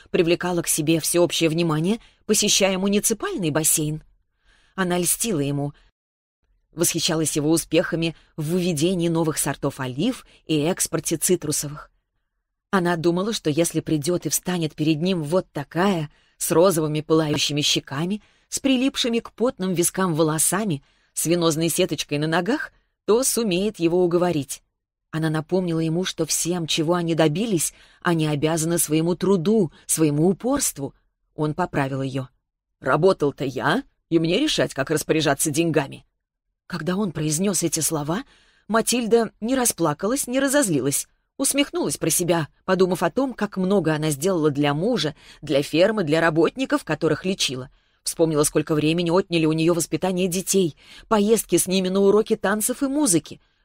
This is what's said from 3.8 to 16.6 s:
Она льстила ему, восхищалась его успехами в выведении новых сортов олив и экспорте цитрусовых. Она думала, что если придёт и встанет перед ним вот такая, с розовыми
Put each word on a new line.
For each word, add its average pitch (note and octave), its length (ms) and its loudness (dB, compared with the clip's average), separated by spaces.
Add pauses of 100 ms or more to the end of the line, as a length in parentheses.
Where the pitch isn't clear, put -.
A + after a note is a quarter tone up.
Она F3+ 240 -2
льстила F3+ 420 -2
ему, C#3+ 340 -2 (1000)
восхищалась D#3+ 640 -2
его D3+ 160 0
успехами E3 640 0 (200)
в D3+ 140 -6
выведении F3 580 0
новых E3 300 0
сортов C#3 420 -4
олив C#3 460 -4 (220)
и D#3 120 0
экспорте D#3+ 580 -2
цитрусовых. D3+ 760 -4 (800)
Она F3 260 2
думала, E3+ 340 0
что F3+ 180 -4
если D#3+ 300 0
придёт D#3+ 460 -2
и D3+ 40 -4
встанет E3+ 440 -4
перед D3+ 280 0
ним F3+ 220 -2
вот F3 300 -2
такая, E3 560 -2 (280)
с - 140 -4
розовыми D#3 500 4